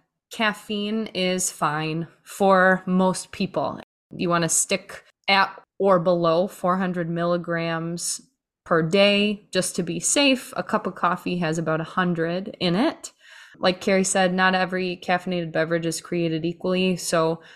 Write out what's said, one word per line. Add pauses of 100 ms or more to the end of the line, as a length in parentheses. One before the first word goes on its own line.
(340)
caffeine
is
fine (160)
for
most
people. (340)
You
want
to
stick (260)
at (160)
or
below
four
hundred
milligrams (440)
per
day,
just
to
be
safe.
A
cup
of
coffee
has
about
a
hundred
in
it. (480)
Like
Carrie
said,
not
every
caffeinated
beverage
is
created
equally.
So (140)